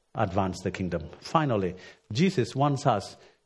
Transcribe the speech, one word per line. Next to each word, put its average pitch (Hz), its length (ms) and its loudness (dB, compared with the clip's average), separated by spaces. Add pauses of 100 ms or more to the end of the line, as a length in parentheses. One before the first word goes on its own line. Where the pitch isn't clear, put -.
(160)
advance 95 440 0
the 92 120 -2
kingdom. 87 320 -2 (160)
Finally, 110 560 2 (360)
Jesus 135 440 2
wants 139 300 2
us 107 300 0 (300)